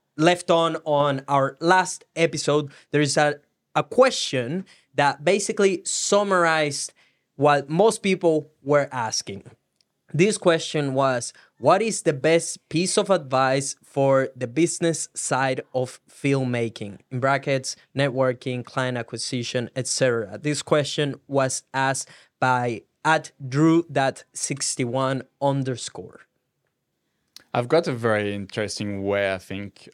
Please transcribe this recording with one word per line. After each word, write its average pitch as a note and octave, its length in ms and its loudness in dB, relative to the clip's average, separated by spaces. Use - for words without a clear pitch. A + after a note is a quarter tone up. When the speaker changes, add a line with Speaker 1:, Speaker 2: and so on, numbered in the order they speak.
Speaker 1:
left F3 340 2
on, E3 240 2
on C#3+ 420 0
our C3+ 320 0
last F3 440 2
episode. D3+ 540 0
There D3 100 4
is C#3+ 160 0
a, D3 220 2
a D3+ 80 2
question D#3+ 840 0
that C#3+ 300 0
basically G3 600 0
summarized E3+ 1080 0
what C#3+ 320 2
most G#3 340 2
people E3 480 2
were C#3+ 300 2
asking. A2 540 -6
This G3+ 240 2
question D#3 560 0
was, C3 400 -2
"What E3 220 4
is A3+ 220 -2
the D#3 100 2
best D#3+ 560 0
piece F3+ 280 -2
of G3 120 2
advice C3+ 720 0
for C3+ 520 2
the B2+ 120 -6
business D#3+ 680 0
side C3 460 -2
of B2+ 340 -4
filmmaking?" A#2+ 920 -4
In C3 100 -6
brackets, C3+ 580 -2
networking, C3 680 -2
client B2+ 340 -4
acquisition, A#2+ 760 -6
et B2+ 120 -6
cetera. A#2 500 -2
This D3 240 -4
question D3 540 0
was C3+ 360 -2
asked C3+ 360 -2
by B2 420 0
at D#3+ 280 2
drew D#3+ 420 4
dot C3+ 440 -2
sixty-one C3 880 -4
underscore. C3+ 800 -4
Speaker 2:
I've B2 140 -2
got D#3+ 180 2
a D3+ 60 -4
very A2 420 -2
interesting G2+ 680 -6
way, G2 300 0
I F#2 40 -4
think, G2 560 -14